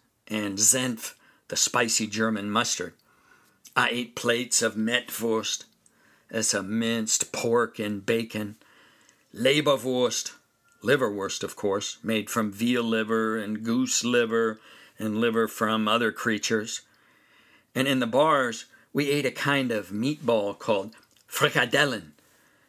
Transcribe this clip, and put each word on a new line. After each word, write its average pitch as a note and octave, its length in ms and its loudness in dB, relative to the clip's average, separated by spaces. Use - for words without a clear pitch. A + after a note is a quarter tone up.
and G#2 280 -4
Senf, B2 580 0
the - 80 -8
spicy A2+ 500 2
German G#2+ 420 -2
mustard. G#2 460 -2
I B2 140 4
ate A#2 260 -4
plates A#2+ 480 0
of G#2 140 0
Mettwurst, A2 880 -2
that's A2 260 0
a G2 80 -2
minced A2+ 680 -2
pork A#2 480 0
and G#2 260 -6
bacon, A2 500 -2
Leberwurst, B2+ 960 2
liverwurst, G#2 600 0
of G2 140 -6
course, G2+ 480 -2
made G#2+ 260 0
from G#2+ 220 0
veal A#2+ 320 0
liver A2 520 0
and G#2+ 280 -6
goose B2 400 0
liver A#2 560 2
and G#2+ 240 -2
liver A2+ 280 2
from A2 400 0
other A2+ 240 2
creatures. A2 680 -2
And C3 140 2
in C3+ 100 2
the B2 80 0
bars, C3 600 2
we C#3+ 180 0
ate C#3+ 160 0
a A#2+ 60 -2
kind C#3 400 0
of G2+ 180 -4
meatball A2 640 -2
called G#2 380 -2
Frikadellen. B2 840 0